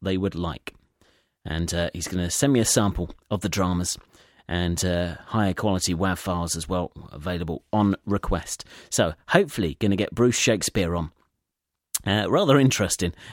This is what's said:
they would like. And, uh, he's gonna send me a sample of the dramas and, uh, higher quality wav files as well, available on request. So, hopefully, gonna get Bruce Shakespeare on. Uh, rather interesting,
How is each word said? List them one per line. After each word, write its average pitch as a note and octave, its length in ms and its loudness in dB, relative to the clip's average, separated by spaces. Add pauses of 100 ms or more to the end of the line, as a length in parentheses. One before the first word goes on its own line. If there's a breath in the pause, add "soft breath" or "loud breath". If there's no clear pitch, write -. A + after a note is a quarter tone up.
they F#2+ 160 0
would F#2 160 0
like. E2+ 400 -6 (720)
And, E2 280 -2
uh, E2+ 200 0
he's F2 140 -6
gonna F2+ 240 -2
send C#3+ 200 2
me B2+ 80 4
a A2 60 4
sample G2+ 460 0 (180)
of G2 120 -2
the G2 80 -4
dramas F2+ 480 0 (500 soft breath)
and, F2 360 0
uh, F2 320 0 (120)
higher G#2 260 2
quality F#2 400 0
wav F2+ 240 0
files F2 380 -4
as E2 120 -6
well, F2+ 240 -4 (200)
available E2 600 -6
on G#2 240 4 (100)
request. - 600 -2 (240 loud breath)
So, E2+ 240 0 (140)
hopefully, C3 520 0
gonna G2+ 160 2
get F#2+ 200 -2
Bruce A#2+ 240 4
Shakespeare F#2 560 0
on. D#2+ 160 -4 (960)
Uh, G2+ 200 2
rather D3 300 4
interesting, G#2+ 560 2 (200 loud breath)